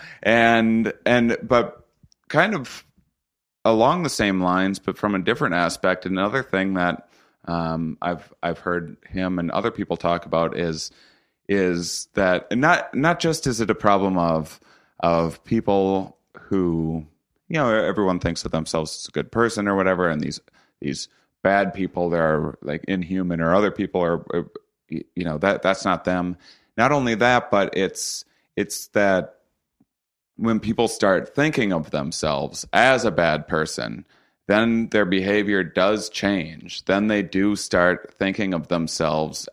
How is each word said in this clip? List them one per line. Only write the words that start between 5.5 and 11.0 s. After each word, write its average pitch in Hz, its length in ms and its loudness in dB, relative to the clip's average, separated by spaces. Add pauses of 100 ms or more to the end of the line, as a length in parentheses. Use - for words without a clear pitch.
aspect, 90 500 0
another 98 380 -2
thing 95 320 -2
that, 90 340 -2 (360)
um, 82 560 -4
I've, 85 300 -6 (120)
I've 82 160 -4
heard 87 360 -6 (120)
him 92 320 -4
and 85 120 -4
other 107 200 -2
people 90 260 -4
talk 85 280 -2
about 82 320 -2
is, 80 340 -6 (580)